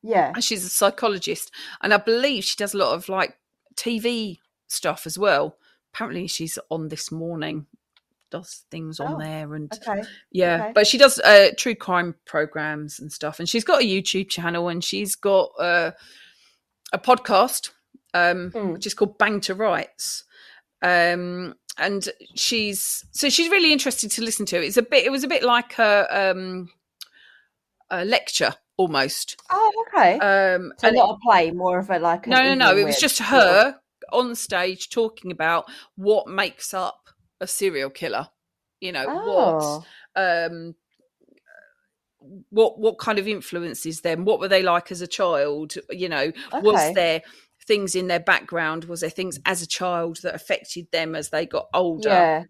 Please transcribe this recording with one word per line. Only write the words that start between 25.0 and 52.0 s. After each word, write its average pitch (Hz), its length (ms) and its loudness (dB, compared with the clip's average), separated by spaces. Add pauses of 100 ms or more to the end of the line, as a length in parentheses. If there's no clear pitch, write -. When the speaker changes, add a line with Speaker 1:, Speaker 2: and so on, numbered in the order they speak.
Speaker 2:
it 269 60 0
was 269 140 -2
a - 20 -6
bit 277 160 0
like 240 340 0
a, 208 300 4 (240)
um, 185 380 -6 (1200)
a 180 140 -4
lecture - 480 0 (240)
almost. 151 580 -2 (140)
Speaker 1:
Oh, 427 380 2
okay. 220 320 4
Speaker 2:
Um, 190 580 2
Speaker 1:
So - 100 2
Speaker 2:
and 226 80 4
Speaker 1:
not 214 140 6
Speaker 2:
it 214 60 -4
Speaker 1:
a - 60 -20
play, 190 300 4
more 180 280 0
of 196 100 -6
a, 180 100 0
like, 170 280 0
an 233 40 -2
Speaker 2:
No, 254 120 6
no, 269 100 2
no, 254 140 2
Speaker 1:
evening 196 160 6
Speaker 2:
it - 20 2
was - 100 -2
Speaker 1:
with 294 60 0
Speaker 2:
just 302 160 0
Speaker 1:
people. 254 220 4
Speaker 2:
her 214 400 6 (340)
on 240 220 0
stage 185 540 -4
talking 220 420 -4
about 165 380 -2 (260)
what 202 320 0
makes - 460 -6
up - 360 -8 (320)
a 185 60 -8
serial 147 420 -2
killer. 135 400 -6 (500)
You 180 140 -10
know, 135 160 -4
Speaker 1:
Oh. 165 760 0 (320)
Speaker 2:
what, 190 80 0
um, 170 520 -2 (1700)
what, 220 300 2
what 220 180 0
kind 214 200 -2
of 196 100 -4
influences 170 760 -8
them? 170 240 -2
What 214 140 2
were 190 80 -4
they 190 140 4
like 175 300 0
as 175 100 -10
a 180 60 -10
child? 151 680 -2 (140)
You 180 200 -6
know, 151 220 -2 (300)
was 208 140 6
Speaker 1:
Okay. 165 180 4
Speaker 2:
there 170 280 2 (440)
things 202 300 0
in 185 120 -2
their 175 120 0
background? 165 640 0
Was 170 160 -10
there 160 80 -4
things 175 360 -8
as 180 160 -2
a 165 60 -12
child 170 560 -4
that 180 120 -6
affected - 560 -8
them 160 240 -4
as 151 140 -8
they 165 160 -2
got 165 280 -6
older? 180 360 0